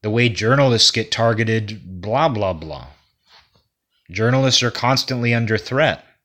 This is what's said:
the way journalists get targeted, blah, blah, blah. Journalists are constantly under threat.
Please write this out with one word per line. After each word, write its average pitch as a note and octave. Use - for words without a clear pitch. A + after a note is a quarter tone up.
the G#2+
way A#2+
journalists A#2
get A2
targeted, G#2+
blah, C3+
blah, G2+
blah. D#2
Journalists B2
are A#2+
constantly A#2+
under A2+
threat. C3